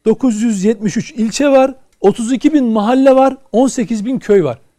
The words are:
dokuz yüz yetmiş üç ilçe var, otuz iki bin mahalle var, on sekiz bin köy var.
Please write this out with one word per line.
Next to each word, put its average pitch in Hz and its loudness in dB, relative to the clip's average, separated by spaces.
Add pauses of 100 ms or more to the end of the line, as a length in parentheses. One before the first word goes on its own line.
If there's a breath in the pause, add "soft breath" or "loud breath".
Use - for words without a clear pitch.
dokuz 220 0
yüz 214 -2
yetmiş 214 -2
üç - -8
ilçe 226 -2
var, 269 2 (260)
otuz 220 0
iki 294 0
bin 269 2
mahalle 240 2
var, 269 2 (140)
on 254 2
sekiz 214 -4
bin 254 -4
köy 202 2
var. 123 -6 (200)